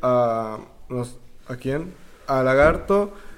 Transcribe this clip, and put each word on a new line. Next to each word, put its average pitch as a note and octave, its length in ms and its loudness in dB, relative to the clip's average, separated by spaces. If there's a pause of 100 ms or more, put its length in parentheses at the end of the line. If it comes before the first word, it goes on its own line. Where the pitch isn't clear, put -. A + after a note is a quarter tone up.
a, A2+ 560 2 (300)
no B2 140 -6
s-, B2 140 -12 (300)
¿a C3 100 -10
quién? D3+ 360 -6 (340)
A C3 160 0
Lagarto D#3+ 720 4 (260)